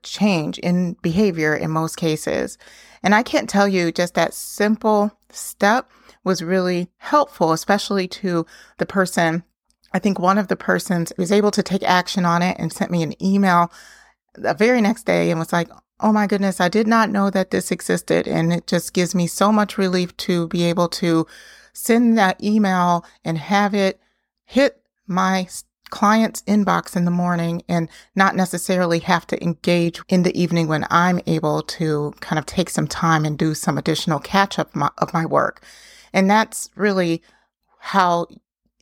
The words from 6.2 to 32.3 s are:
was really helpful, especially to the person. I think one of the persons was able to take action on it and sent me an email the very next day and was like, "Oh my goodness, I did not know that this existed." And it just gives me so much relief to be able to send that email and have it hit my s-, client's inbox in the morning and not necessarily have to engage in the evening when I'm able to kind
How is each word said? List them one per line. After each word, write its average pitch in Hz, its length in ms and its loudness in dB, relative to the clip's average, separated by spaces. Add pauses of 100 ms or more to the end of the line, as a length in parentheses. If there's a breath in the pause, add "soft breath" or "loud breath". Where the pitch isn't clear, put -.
was 180 180 0
really 180 540 -2
helpful, - 560 0
especially 196 560 -2
to 175 360 -4 (340 loud breath)
the 175 80 -2
person. 175 580 0 (500)
I 185 60 2
think 190 180 0
one 185 200 2
of 190 100 -2
the 185 80 0
persons 175 600 -2
was 175 140 -2
able 208 220 4
to - 100 0
take 185 220 -2
action 180 400 0
on 170 180 2
it 185 160 0
and 165 140 -4
sent - 180 -6
me 170 140 0
an 147 180 -6
email 185 480 2 (640 loud breath)
the - 180 -2
very 233 280 2
next 208 240 0
day 170 260 2
and 165 80 -2
was 160 140 -6
like, 170 160 -2 (320)
"Oh 214 120 2
my 208 140 2
goodness, 196 340 0
I 180 80 4
did 208 200 2
not 226 220 2
know 202 200 0
that 190 220 -2
this 185 180 -2
existed." 170 560 -2
And 165 260 0
it 175 140 -4
just - 260 -2
gives 180 220 0
me 175 140 0
so 202 240 2
much 208 260 0
relief 185 380 -2
to 170 320 -2
be 175 160 0
able 170 240 2
to 165 400 0 (440 loud breath)
send 233 460 2
that 190 240 2
email 185 640 2 (200 soft breath)
and 165 140 -2
have 202 340 0
it 196 280 0 (440)
hit - 360 0 (260)
my 185 360 0
s-, - 200 -12 (280)
client's 214 520 2
inbox 185 540 0
in 175 80 0
the 175 80 0
morning 175 560 -2
and 170 200 0 (280 loud breath)
not 190 180 2
necessarily 180 640 0
have 170 300 -2
to - 120 -4
engage 170 680 -2
in 180 160 4
the 180 120 0
evening 170 300 0
when 156 240 -2
I'm 175 380 2
able 156 340 0
to 147 560 -4
kind 156 220 -4